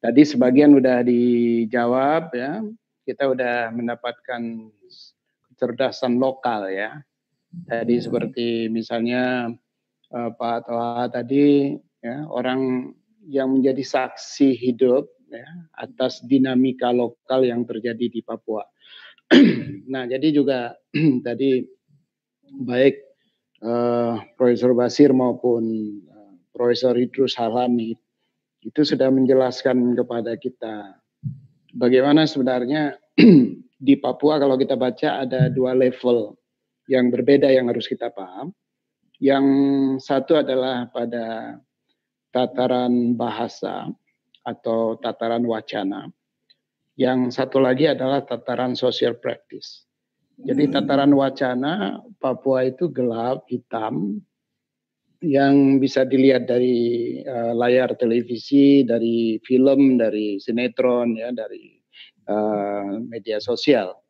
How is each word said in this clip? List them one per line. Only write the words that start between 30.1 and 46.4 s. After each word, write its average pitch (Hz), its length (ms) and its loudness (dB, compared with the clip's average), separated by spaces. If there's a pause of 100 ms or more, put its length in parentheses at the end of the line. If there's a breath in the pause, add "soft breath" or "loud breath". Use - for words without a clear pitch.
kita 107 640 -12 (720)
bagaimana 131 560 4
sebenarnya 135 720 -2 (160)
<clears throat> 131 720 6
di 139 80 6
Papua 139 480 0
kalau 135 160 2
kita 131 160 0
baca 123 480 -2
ada 127 240 0
dua 127 240 -2
level 127 640 0 (560)
yang 123 240 4
berbeda 139 320 4
yang 127 240 4
harus 120 160 -4
kita - 240 -6
paham. 98 400 -14 (640)
Yang 139 300 2 (560)
satu 139 340 0
adalah 131 560 -2
pada 117 640 -8 (800)
tataran 123 840 0
bahasa 110 720 -8 (560)
atau 113 560 -4
tataran 117 460 -4
wacana. 107 640 -6 (880)